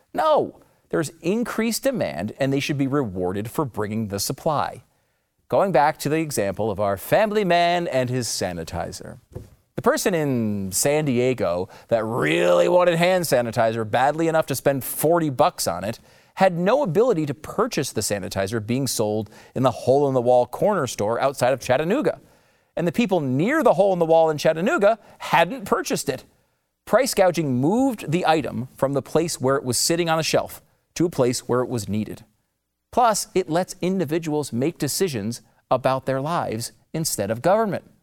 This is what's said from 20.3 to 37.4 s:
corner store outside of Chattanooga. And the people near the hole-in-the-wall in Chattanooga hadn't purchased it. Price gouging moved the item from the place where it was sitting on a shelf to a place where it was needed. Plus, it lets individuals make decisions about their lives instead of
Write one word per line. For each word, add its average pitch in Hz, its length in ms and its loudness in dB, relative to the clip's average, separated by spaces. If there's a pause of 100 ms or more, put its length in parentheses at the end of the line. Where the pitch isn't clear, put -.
corner 180 420 -2
store 110 320 -2
outside 131 320 0
of 135 80 -2
Chattanooga. 160 640 0 (540)
And 165 120 -2
the 165 40 0
people 196 280 0
near 160 440 0
the 220 100 6
hole-in-the-wall 165 560 4
in 151 80 -2
Chattanooga 202 600 2 (200)
hadn't 175 480 0
purchased 269 440 -2
it. 131 140 -6 (640)
Price - 280 2
gouging 160 460 2
moved 214 520 0
the 175 140 0
item 127 500 0
from 139 180 0
the 135 80 0
place 160 400 -2
where 131 160 2
it - 60 -4
was 123 140 -4
sitting 170 320 0
on 160 100 2
a 156 40 -2
shelf - 380 -2 (340)
to 160 100 2
a 180 40 0
place 127 400 0
where 120 100 2
it 123 100 -2
was 107 200 -6
needed. 104 340 -6 (720)
Plus, 233 420 2
it 185 140 -2
lets 175 320 -2
individuals 160 720 -2
make 135 240 -2
decisions 127 640 -4 (280)
about 131 360 0
their 131 160 -2
lives 117 500 -4 (220)
instead 147 360 -4
of 117 120 -4